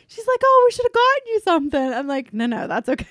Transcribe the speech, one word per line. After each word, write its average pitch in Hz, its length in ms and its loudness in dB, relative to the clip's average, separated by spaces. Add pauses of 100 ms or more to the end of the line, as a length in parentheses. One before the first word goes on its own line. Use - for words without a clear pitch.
She's 453 200 -16
like, 494 160 0
"Oh, 523 240 6
we 466 60 2
should 494 140 -2
have 480 60 -4
gotten 508 340 2
you 440 140 -2
something." 285 540 0
I'm 277 120 -6
like, 269 260 -6
"No, 226 140 -4
no, 226 200 -6
that's 220 220 -6
okay." - 220 -4